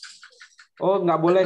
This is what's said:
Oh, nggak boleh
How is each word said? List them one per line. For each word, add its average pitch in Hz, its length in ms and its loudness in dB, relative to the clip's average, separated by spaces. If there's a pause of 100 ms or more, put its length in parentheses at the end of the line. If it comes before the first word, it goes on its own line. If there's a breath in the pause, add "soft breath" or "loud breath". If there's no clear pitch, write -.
(840)
Oh, 190 160 0
nggak 170 240 -2
boleh 180 240 2